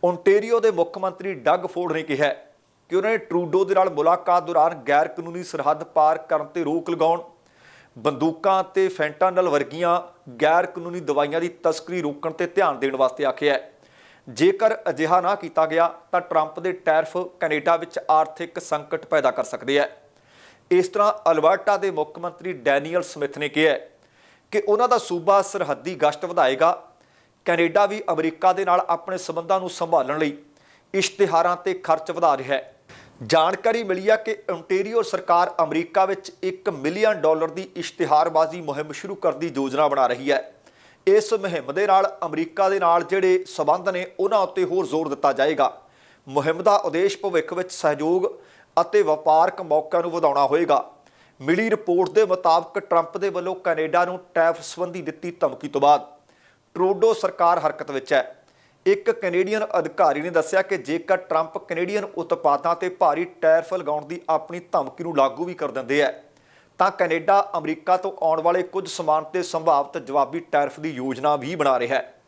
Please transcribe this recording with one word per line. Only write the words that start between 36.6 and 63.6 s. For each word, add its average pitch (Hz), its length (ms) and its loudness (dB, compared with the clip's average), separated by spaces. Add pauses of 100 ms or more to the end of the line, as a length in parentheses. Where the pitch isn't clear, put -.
ਮਿਲੀਅਨ 180 500 0
ਡਾਲਰ 160 300 2
ਦੀ 185 260 -10
ਇਸ਼ਤਿਹਾਰਬਾਜ਼ੀ 160 840 0
ਮੁਹਿੰਮ 151 300 -6
ਸ਼ੁਰੂ 196 240 -10
ਕਰਨ 147 220 -2
ਦੀ 160 180 -6
ਯੋਜਨਾ 135 320 0
ਬਣਾ 135 180 2
ਰਹੀ 127 260 -2
ਹੈ। 131 80 2 (640)
ਇਸ 208 280 4
ਮੁਹਿੰਮ 170 380 -4
ਦੇ 190 140 0
ਨਾਲ 190 240 4 (160)
ਅਮਰੀਕਾ 165 420 -2
ਦੇ 196 120 0
ਨਾਲ 170 240 4
ਜਿਹੜੇ 185 420 2
ਸੰਬੰਧ 170 420 0
ਨੇ, 185 180 -4 (120)
ਉਹਨਾਂ 196 220 2
ਉੱਤੇ 185 240 0
ਹੋਰ 175 220 -2
ਜ਼ੋਰ 151 220 -2
ਦਿੱਤਾ 139 240 0
ਜਾਏਗਾ। 139 400 2 (540)
ਮੁਹਿੰਮ 147 360 -2
ਦਾ 202 160 4
ਉਦੇਸ਼ 185 400 -2
ਭਵਿੱਖ 175 340 -2
ਵਿੱਚ 185 200 -6
ਸਹਿਯੋਗ 160 540 0 (500)
ਅਤੇ 170 280 2
ਵਪਾਰਕ 156 580 2
ਮੌਕਿਆਂ 156 400 0
ਨੂੰ 175 80 -4
ਵਧਾਉਣਾ 147 360 2
ਹੋਏਗਾ। 147 380 2 (560)
ਮਿਲੀ 185 300 0
ਰਿਪੋਰਟ 185 400 0
ਦੇ 214 160 4
ਮੁਤਾਬਕ 175 540 0
ਟਰੰਪ 170 380 0
ਦੇ 196 120 -2
ਵੱਲੋਂ 180 260 -6
ਕੈਨੇਡਾ 165 480 0
ਨੂੰ 180 140 -8 (160)
ਟੈਰਿਫ 165 300 2
ਸੰਬੰਧੀ 175 380 -8
ਦਿੱਤੀ 156 280 -10 (100)
ਧਮਕੀ - 280 -2
ਤੋਂ 139 120 -2
ਬਾਅਦ 143 340 4 (600)
ਟਰੂਡੋ 196 380 2
ਸਰਕਾਰ 185 460 0
ਹਰਕਤ 143 300 -4
ਵਿੱਚ 135 220 -4
ਹੈ। 131 200 2 (540)
ਇੱਕ 202 260 2
ਕੈਨੇਡੀਅਨ 208 520 -2 (140)
ਅਧਿਕਾਰੀ 156 440 0
ਨੇ 175 80 -6
ਦੱਸਿਆ 165 320 2
ਕਿ 190 160 -2
ਜੇਕਰ 165 400 -2
ਟਰੰਪ 160 400 -2
ਕੈਨੇਡੀਅਨ 185 480 -4
ਉਤਪਾਦਾਂ 165 680 0
'ਤੇ 180 160 -4
ਭਾਰੀ 170 340 0 (160)
ਟੈਰਿਫ 160 340 2